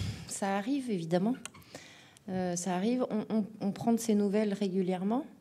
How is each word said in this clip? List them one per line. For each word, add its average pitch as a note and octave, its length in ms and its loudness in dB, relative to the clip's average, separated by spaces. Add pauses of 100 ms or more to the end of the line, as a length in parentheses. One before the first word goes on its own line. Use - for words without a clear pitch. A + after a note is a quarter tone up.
(280)
ça G3 300 0
arrive, B3+ 320 -2
évidemment. F3+ 440 2 (920)
Euh, F#3 260 0
ça F3 220 0
arrive. A#3+ 340 2
On, G#3+ 200 0
on, G#3+ 140 2 (180)
on G3 100 0
prend A#3 200 0
de A3+ 60 4
ces A3+ 160 2
nouvelles G3+ 380 2
régulièrement. F#3+ 760 0 (140)